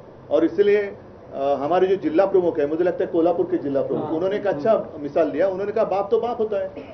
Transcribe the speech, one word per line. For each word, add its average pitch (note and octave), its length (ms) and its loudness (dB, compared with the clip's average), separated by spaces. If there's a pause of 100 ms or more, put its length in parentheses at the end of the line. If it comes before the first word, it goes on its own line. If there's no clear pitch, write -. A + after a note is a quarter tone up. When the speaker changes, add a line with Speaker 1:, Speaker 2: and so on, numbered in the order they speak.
(300)
Speaker 1:
और D#3 140 4
इसलिए, G3+ 380 4
अ, C#3 800 -4
हमारे F3 260 2
जो F#3+ 100 2
जिला D#3+ 300 2
प्रमुख F3+ 320 2
है, C#3+ 80 2
मुझे D#3+ 180 0
लगता F3+ 200 0
है F#3 60 -4
कोल्हापुर F3 360 2
के F3 120 -2
जिला C#3 240 -2
प्रमुख, C3+ 220 -4
Speaker 2:
हाँ। D3+ 80 -6
Speaker 1:
उन्होंने F#3 240 -2
एक G3+ 100 -6
अच्छा F#3 520 0
मिसाल D3 320 0
दिया। D#3+ 180 0
उन्होंने G3 240 -4
कहा, G#3+ 120 0
"बाप G3 260 -2
तो A3+ 100 2
बाप A#3+ 200 -4
होता G#3 220 -2
है, F#3+ 120 -8 (200)